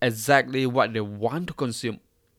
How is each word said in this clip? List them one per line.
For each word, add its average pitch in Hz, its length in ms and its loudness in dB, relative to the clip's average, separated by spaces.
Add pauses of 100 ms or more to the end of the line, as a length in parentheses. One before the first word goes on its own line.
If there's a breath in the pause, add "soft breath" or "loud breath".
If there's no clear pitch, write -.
exactly 127 640 2
what 120 260 2
they 110 80 -2
want 113 480 -4
to 170 60 -10
consume, 117 460 -4 (380)